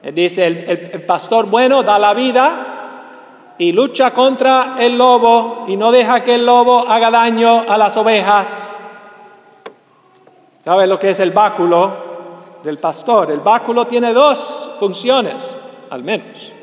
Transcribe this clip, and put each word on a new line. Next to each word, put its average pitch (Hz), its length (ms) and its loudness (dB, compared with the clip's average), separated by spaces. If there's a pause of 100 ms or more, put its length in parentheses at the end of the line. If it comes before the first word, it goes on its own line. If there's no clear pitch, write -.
Él 143 140 -12
dice, 175 320 0
"El, 165 100 -2
el, 170 360 -6
el 170 100 -12
pastor 214 440 0
bueno 254 360 2
da 208 160 2
la 208 140 4
vida - 1400 -4
y 170 160 0
lucha 254 380 0
contra 262 680 0
el 240 180 0
lobo 233 720 2
y 190 80 -4
no 220 160 0
deja 240 320 2
que 240 120 0
el 240 100 0
lobo 247 420 4
haga 226 240 2
daño 233 560 2
a 208 100 0
las 208 200 0
ovejas." 208 760 0 (1900)
¿Sabe 185 220 2
lo 190 100 0
que 196 120 -2
es 185 100 -2
el 180 120 0
báculo 190 600 2 (720)
del 147 140 -8
pastor? 165 540 0
El 147 100 -4
báculo 233 460 0
tiene 240 260 -2
dos - 680 0
funciones, 208 760 -4 (340)
al 127 140 -12
menos. - 480 -10 (120)